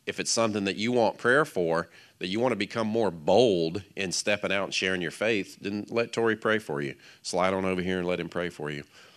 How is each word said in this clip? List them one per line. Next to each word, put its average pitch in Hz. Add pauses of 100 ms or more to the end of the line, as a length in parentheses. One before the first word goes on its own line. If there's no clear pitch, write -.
if 98
it's 90
something 107
that 95
you 110
want 117
prayer 135
for, 82 (300)
that 90
you 98
want 127
to 104
become 107
more 107
bold 90 (120)
in 95
stepping 101
out 98
and -
sharing 95
your 80
faith, 107
then 101
let 117
Tori 113
pray 110
for 73
you. 67 (280)
Slide 92
on 95
over 92
here 92
and 87
let 90
him 85
pray 87
for 76
you 73 (340)